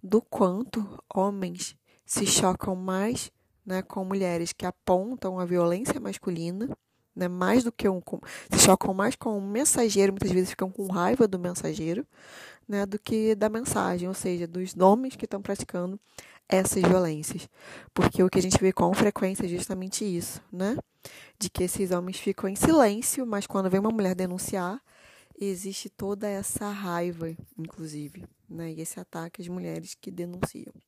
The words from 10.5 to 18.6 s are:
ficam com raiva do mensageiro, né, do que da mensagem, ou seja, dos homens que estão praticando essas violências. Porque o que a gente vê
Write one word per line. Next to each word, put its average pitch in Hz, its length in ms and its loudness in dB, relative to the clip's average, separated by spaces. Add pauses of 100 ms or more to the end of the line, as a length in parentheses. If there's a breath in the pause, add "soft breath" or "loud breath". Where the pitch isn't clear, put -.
ficam 190 200 -4
com 196 160 -6
raiva 196 400 4
do 190 120 0
mensageiro, 175 680 -4 (600 loud breath)
né, 202 200 -2
do 202 120 -6
que 220 360 2
da 214 140 2
mensagem, 202 580 -2
ou 190 80 -4
seja, 180 320 -4
dos 185 300 -6
homens 208 400 6
que - 80 -8
estão 202 180 -6
praticando 190 560 -6 (500 loud breath)
essas 190 340 4
violências. 175 680 2 (440 loud breath)
Porque - 300 4
o 180 80 6
que - 80 2
a 185 40 2
gente 185 160 2
vê 190 140 4